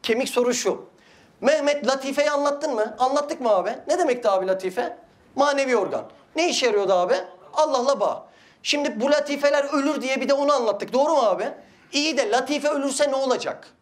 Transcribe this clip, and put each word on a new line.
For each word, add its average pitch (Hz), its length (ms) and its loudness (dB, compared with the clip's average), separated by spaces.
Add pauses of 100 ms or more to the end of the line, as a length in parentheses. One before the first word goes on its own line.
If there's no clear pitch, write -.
Kemik 240 260 0
soru 247 240 2
şu. - 320 -2 (560)
Mehmet, 285 460 2
latifeyi 277 440 0
anlattın 285 440 -2
mı? 220 240 -2
Anlattık 277 420 0
mı 240 80 0
abi? 196 240 2 (140)
Ne 330 120 2
demekti 247 300 2
abi 185 180 2
latife? 190 500 -4 (380)
Manevi 269 420 2
organ. 135 260 -2 (320)
Ne 330 140 0
işe 262 160 -2
yarıyordu 202 280 2
abi? 180 220 2 (380)
Allah'la 269 460 2
bağ. 156 260 -2 (380)
Şimdi 285 380 -2
bu 277 100 2
latifeler 285 520 2
ölür 285 380 -2
diye 262 200 -2
bir 247 80 -2
de 285 40 4
onu 285 200 2
anlattık. 208 400 -2
Doğru 285 180 2
mu 311 100 4
abi? 202 260 0 (440)
İyi 294 260 0
de 226 140 0
latife 277 380 0
ölürse 285 420 0
ne 269 40 -2
olacak? 240 520 -2 (140)